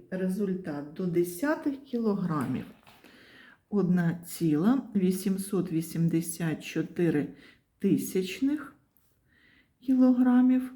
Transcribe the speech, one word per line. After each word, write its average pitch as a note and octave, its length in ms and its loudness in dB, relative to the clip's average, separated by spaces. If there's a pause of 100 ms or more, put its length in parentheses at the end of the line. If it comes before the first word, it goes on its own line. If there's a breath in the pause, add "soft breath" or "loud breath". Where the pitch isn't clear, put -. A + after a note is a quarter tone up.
(100)
результат F#3 840 -4
до F#3 140 -6
десятих C4+ 760 -2
кілограмів. E3+ 800 -2 (1040 loud breath)
Одна F3+ 560 0
ціла E3+ 560 2 (140)
вісімсот F#3 760 0
вісімдесят E3 920 -2
чотири D#3+ 640 0 (500 loud breath)
тисячних G3 1000 -2 (1040 soft breath)
кілограмів B3+ 960 4